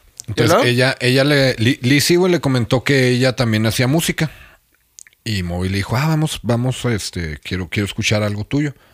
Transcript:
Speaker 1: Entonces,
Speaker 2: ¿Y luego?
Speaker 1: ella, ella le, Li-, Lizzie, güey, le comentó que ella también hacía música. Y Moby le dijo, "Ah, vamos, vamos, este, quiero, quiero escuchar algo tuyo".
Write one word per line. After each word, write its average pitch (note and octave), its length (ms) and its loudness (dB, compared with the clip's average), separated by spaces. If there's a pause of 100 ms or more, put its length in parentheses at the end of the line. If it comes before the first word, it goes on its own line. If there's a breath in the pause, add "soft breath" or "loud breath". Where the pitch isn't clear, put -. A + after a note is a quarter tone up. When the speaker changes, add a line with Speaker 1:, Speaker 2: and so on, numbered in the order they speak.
(280)
Speaker 1:
Entonces, - 240 -2
Speaker 2:
¿Y E3+ 40 4
luego? - 100 4
Speaker 1:
ella, B2 340 2
ella B2+ 260 2
le, C#3 300 2
Li-, A#2 260 0
Lizzie, C#3 360 2
güey, F#3 140 2
le F3 100 2
comentó B2+ 420 0
que C3 260 2
ella B2+ 260 2
también A2 300 2
hacía B2 220 0
música. D#3+ 440 0 (920 loud breath)
Y G2+ 200 -2
Moby F2+ 260 -4
le G2 80 -2
dijo, G2 180 -4
"Ah, C#3 120 0
vamos, D#3 360 -2
vamos, A#2+ 420 -2
este, F2 540 -4
quiero, F#2 300 -8
quiero G#2 160 -2
escuchar G#2+ 380 -2
algo G#2 200 -4
tuyo". C#3+ 300 -2 (200 soft breath)